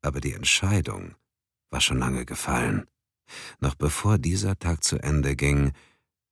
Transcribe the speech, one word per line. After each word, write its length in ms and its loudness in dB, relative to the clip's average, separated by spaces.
Aber 180 -2
die 140 -4
Entscheidung 800 0
war 100 -2
schon 180 2
lange 260 -2
gefallen. 640 -2
Noch 140 0
bevor 440 2
dieser 400 0
Tag 260 -2
zu 180 0
Ende 340 2
ging, 360 2